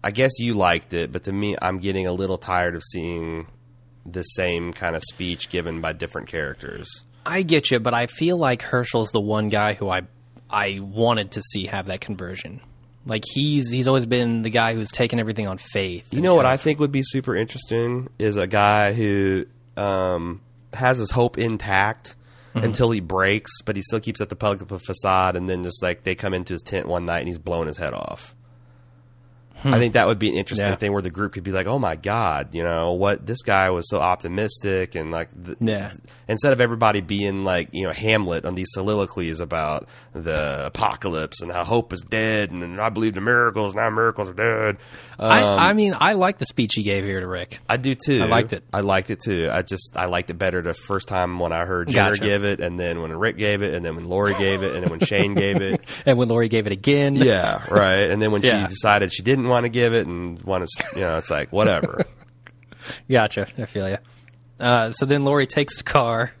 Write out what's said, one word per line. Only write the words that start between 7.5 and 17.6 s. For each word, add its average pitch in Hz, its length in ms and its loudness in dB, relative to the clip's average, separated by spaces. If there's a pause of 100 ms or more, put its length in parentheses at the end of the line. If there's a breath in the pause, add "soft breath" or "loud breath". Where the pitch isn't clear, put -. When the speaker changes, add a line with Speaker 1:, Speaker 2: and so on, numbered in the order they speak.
Speaker 2:
you, 123 80 4
but 120 140 0
I 120 140 0
feel 175 300 0
like 131 240 2
Herschel's 117 500 0
the 110 80 2
one 107 300 0
guy 104 240 2
who 95 160 -6
I, 92 120 0 (480)
I 98 320 -2
wanted 107 500 0
to 101 100 -6
see 95 240 -6
have 95 220 -6
that 95 120 -6
conversion. 185 600 -10 (440)
Like, 110 200 -2
he's, 143 440 0
he's 123 180 0
always 131 180 4
been 117 380 2
the 113 60 -2
guy 113 260 4
who's 107 160 -4
taken 120 280 0
everything 110 280 -2
on 92 100 -6
faith 98 560 -6
Speaker 1:
You - 60 -2
Speaker 2:
and 175 40 2
Speaker 1:
know 180 120 8
what 143 80 8
Speaker 2:
kind 127 80 6
Speaker 1:
I - 40 6
Speaker 2:
of 135 60 -4
Speaker 1:
think 151 180 2
would 143 140 2
be 135 100 0
super 127 320 -2
interesting 117 720 -2 (100)